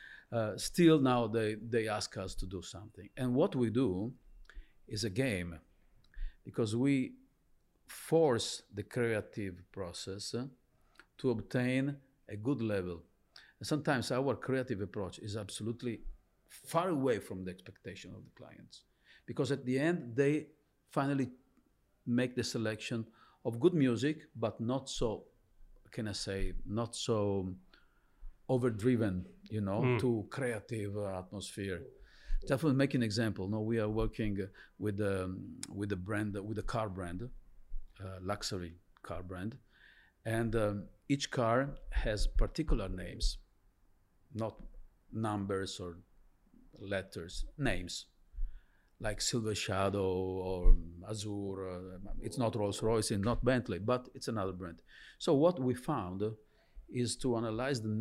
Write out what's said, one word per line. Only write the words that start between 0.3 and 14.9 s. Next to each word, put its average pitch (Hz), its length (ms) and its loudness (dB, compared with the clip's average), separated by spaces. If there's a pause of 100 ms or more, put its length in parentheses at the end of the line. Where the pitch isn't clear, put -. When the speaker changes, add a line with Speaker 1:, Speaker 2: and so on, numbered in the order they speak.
Speaker 1:
Uh, 110 260 -2
still 160 440 8
now 127 260 6
they, 110 300 2
they 113 320 0
ask 107 300 -4
us 95 180 -4
to 101 100 -2
do 92 160 -6
something. 95 540 -14
And 127 180 0
what 165 220 4
we 120 140 2
do 107 420 0 (760)
is 104 180 -4
a 107 60 0
game. 90 480 -2 (880)
Because 110 240 0 (140)
we 143 80 4 (1120)
force 151 540 4 (160)
the 104 40 -4 (140)
creative 107 580 0 (240)
process, 95 560 -8
uh, 120 120 -4 (720)
to 135 100 2
obtain 127 680 0 (320)
a 104 80 -10 (120)
good 135 120 0 (140)
level. 90 240 -2 (600)
And - 160 -10
sometimes 139 360 0
our 131 240 2 (120)
creative 127 420 -2
approach 92 300 -8